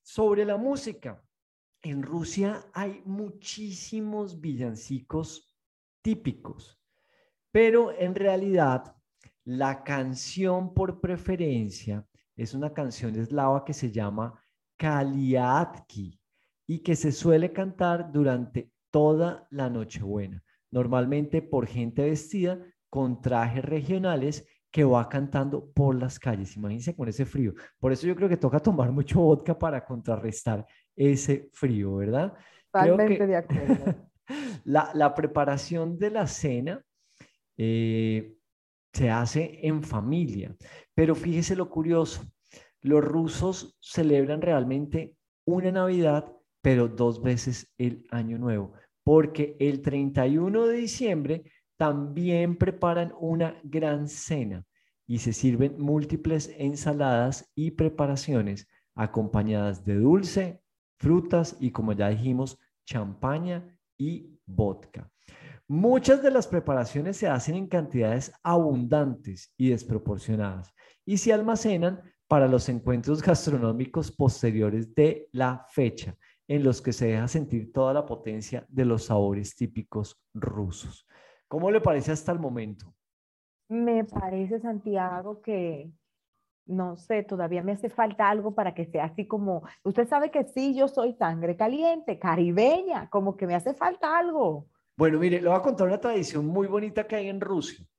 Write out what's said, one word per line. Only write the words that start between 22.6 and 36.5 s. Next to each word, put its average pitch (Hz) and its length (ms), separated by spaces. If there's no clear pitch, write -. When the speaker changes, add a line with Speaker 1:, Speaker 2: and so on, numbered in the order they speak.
Speaker 1:
con 127 320
trajes 120 420
regionales 151 840
que 151 120
va 120 240
cantando 143 640
por 135 240
las 127 240
calles. 98 380
Imagínense 113 380
con 127 120
ese 127 180
frío. 123 280
Por 131 140
eso 127 140
yo 180 80
creo 185 120
que 175 100
toca 143 220
tomar 143 320
mucho 143 300
vodka 156 360
para 151 280
contrarrestar 110 800
ese 139 580
frío, 101 420
¿verdad? 123 380
Creo 175 220
Speaker 2:
Totalmente 208 240
Speaker 1:
que 202 100
Speaker 2:
de 190 100
acuerdo. 170 580
Speaker 1:
<laughs> 262 380
la, 151 280
la 147 200
preparación 156 840
de 208 120
la 208 180
cena, 143 540